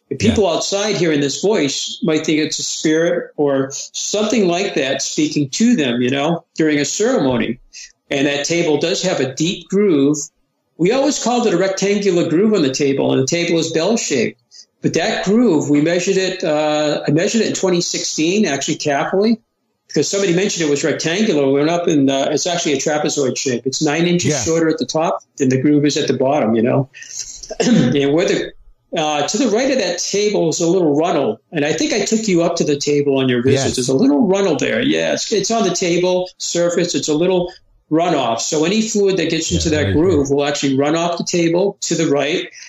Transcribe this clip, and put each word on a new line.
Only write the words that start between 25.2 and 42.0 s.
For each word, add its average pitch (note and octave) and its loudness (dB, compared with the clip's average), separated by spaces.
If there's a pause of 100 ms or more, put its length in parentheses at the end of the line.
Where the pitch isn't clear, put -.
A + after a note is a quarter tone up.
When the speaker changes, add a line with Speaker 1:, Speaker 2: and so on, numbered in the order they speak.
Speaker 1:
than C3+ 2
the C3 2
groove D3 4
is D3 0
at D3+ -2
the - 0 (120)
bottom, C3 0
you A2 2
know. B2+ 0 (360)
<clears throat> - -12
And C#3+ 2
where E3+ 2
the, - -2 (440)
uh, D3+ -2
to G#3+ -2
the B3+ 2
right B3 0
of B3+ 0
that F3+ -4
table G3 0
is D3 -4
a E3+ 2
little E3+ 2
runnel. D3+ 0 (140)
And D3+ -2
I D#3 0
think D4+ -2
I A3 0
took A3 0
you E3+ 2
up E3+ 0
to E3 -2
the C#3+ 0
table C#3+ 0
on C3 0
your B2 0
visit. C3 2
Speaker 3:
Yes. - -4
Speaker 1:
There's B2+ -2
a B2+ 0
little C4 2
runnel F#3+ 0
there. A#2+ -2
Yeah, D#3+ 0
it's, - -6
it's G#3+ 0
on A3+ 0
the F3 0
table F3+ 0 (100)
surface. F3 -2
It's C#3 -2
a D3+ 0
little F3+ 0 (380)
runoff. D3 0
So D#3 -2
any G#3+ 2
fluid G3 0
that E3 -2
gets E3 -4
Speaker 3:
Yeah, E3+ 0
Speaker 1:
into E3 0
that D3+ 2
Speaker 3:
right G2+ 0
Speaker 1:
groove D3+ 2
Speaker 3:
there. C#3 0
Speaker 1:
will C#3+ 0
actually C#3+ -2
run D3 2
off E3+ -2
the F3 -6
table E3+ 0
to - -4
the - 0